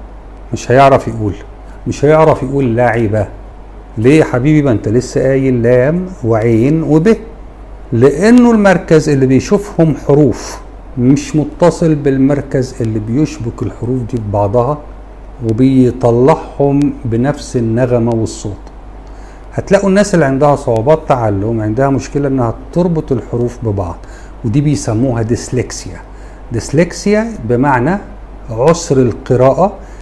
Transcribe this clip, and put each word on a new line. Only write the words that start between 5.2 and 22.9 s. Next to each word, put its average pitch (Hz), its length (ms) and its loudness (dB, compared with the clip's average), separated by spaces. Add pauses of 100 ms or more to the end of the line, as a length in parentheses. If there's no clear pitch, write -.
قايل 131 420 2
لام 127 420 2 (180)
وعين 117 600 2
وب. 160 320 4 (800)
لانه 214 580 6
المركز 180 580 4
اللي 135 160 4
بيشوفهم 160 680 2 (120)
حروف 143 500 2 (400)
مش 131 380 2
متصل 160 600 0
بالمركز 135 840 0
اللي 110 180 -2
بيشبك 117 640 -4
الحروف 120 380 -4 (100)
دي 127 60 -2
ببعضها 107 600 0 (720)
وبيطلعهم 131 1400 2 (120)
بنفس 123 520 -2
النغمة 117 580 0
والصوت. 104 420 -6 (960)
هتلاقوا 196 360 0
الناس 202 240 2
اللي 165 120 2
عندها 135 300 2
صعوبات 123 440 2 (100)
تعلم 110 520 0
عندها 110 280 0
مشكلة 139 380 -2
انها 127 260 0 (200)
تربط 170 380 -2